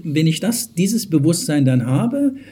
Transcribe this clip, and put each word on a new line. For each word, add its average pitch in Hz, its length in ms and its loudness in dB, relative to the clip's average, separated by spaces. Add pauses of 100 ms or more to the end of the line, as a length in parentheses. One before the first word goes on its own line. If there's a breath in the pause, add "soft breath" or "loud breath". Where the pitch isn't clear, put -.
wenn 156 220 0
ich 160 140 0
das, 226 340 -4
dieses 202 320 0
Bewusstsein 151 600 0
dann 123 200 2
habe, 247 480 0 (180 loud breath)